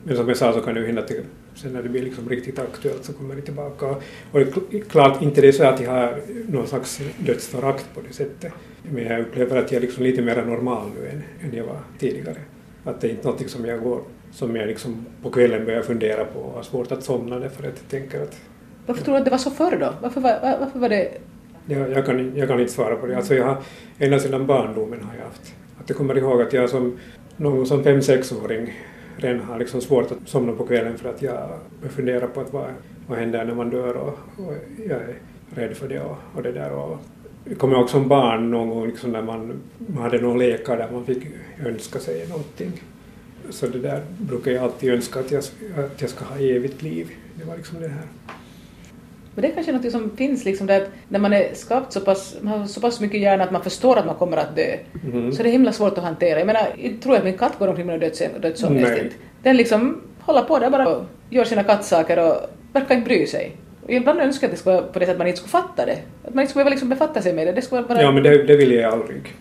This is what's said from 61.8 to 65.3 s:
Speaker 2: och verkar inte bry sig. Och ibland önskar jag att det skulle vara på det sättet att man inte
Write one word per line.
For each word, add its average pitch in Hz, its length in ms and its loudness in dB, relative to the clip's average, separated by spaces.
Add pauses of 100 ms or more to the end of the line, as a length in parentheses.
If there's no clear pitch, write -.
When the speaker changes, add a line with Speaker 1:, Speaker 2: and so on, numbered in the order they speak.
Speaker 2:
och 165 180 4 (360)
verkar 269 220 4
inte 233 140 0
bry 185 180 4
sig. - 300 -6 (260)
Och - 80 -10
ibland 254 300 4
önskar 269 260 2
jag - 40 2
att 170 60 -6
det - 40 -10
skulle 185 160 4
vara 170 100 2
på - 120 -6
det 180 80 2
sättet 180 80 2
att 175 40 -4
man 175 80 0
inte 175 120 -2